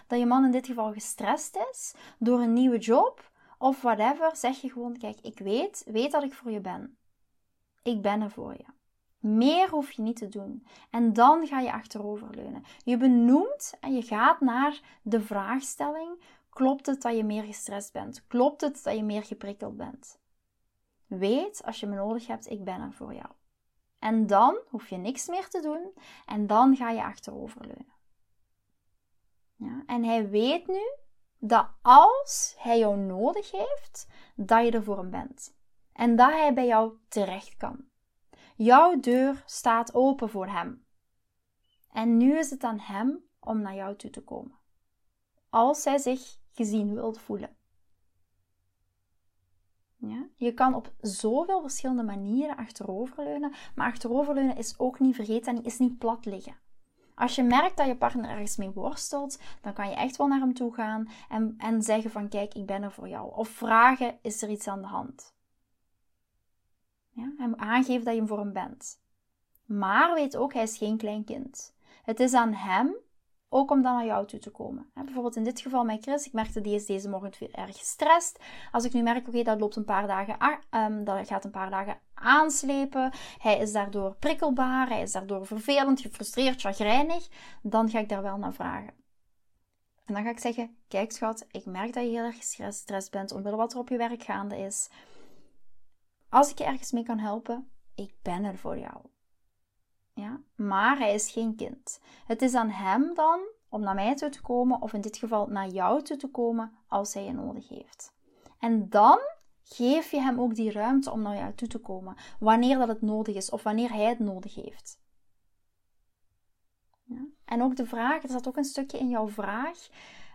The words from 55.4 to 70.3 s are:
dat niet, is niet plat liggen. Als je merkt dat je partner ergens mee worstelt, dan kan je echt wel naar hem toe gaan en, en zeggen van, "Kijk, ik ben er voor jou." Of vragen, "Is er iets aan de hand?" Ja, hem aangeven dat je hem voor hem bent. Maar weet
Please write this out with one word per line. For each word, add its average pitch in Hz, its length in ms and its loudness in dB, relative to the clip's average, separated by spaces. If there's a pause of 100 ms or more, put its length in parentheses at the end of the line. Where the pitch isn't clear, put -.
dat 247 80 -2
niet, 233 120 -4
is 233 140 -4
niet 247 180 2
plat 233 280 -2
liggen. 190 320 -10 (580)
Als 247 200 0
je 262 80 4
merkt 277 340 6
dat 285 100 4
je 254 100 0
partner 233 320 0
ergens 208 280 -4
mee 196 140 -4
worstelt, 277 680 -6 (220)
dan 202 120 -8
kan 202 160 -6
je 185 60 -8
echt 262 200 -4
wel 285 120 2
naar 269 120 2
hem 262 140 2
toe 240 200 -4
gaan 220 340 -4 (220)
en, 220 280 -2
en 220 240 -2
zeggen 220 300 0
van, 208 180 -8
"Kijk, 202 240 -6
ik 202 120 -10
ben 196 180 -6
er 202 80 -8
voor 190 180 -14
jou." - 260 -12
Of 220 140 -6
vragen, 233 720 4
"Is 214 200 -8
er 214 80 -6
iets 208 180 -8
aan 196 140 -8
de 190 60 -12
hand?" - 460 -12 (1800)
Ja, 247 280 -10
hem 240 180 -4
aangeven 247 500 0
dat 233 80 0
je 226 60 0
hem 214 80 0
voor 208 120 -4
hem 202 140 -6
bent. - 480 -12 (640)
Maar 214 480 4
weet 277 240 -2